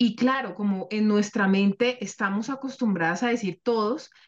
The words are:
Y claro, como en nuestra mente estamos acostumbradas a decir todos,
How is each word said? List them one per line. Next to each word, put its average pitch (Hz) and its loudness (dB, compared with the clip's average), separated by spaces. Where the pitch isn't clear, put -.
Y 233 2
claro, 254 -2
como 196 -2
en 214 2
nuestra 208 2
mente 202 2
estamos 202 -4
acostumbradas 214 -2
a 247 0
decir 202 -2
todos, 233 -2